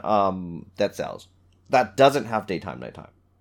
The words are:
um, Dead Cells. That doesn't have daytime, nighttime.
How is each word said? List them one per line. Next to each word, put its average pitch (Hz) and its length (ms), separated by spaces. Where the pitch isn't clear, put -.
um, 92 600
Dead 101 180
Cells. - 320
That - 280
doesn't 139 280
have 110 220
daytime, 82 320
nighttime. - 320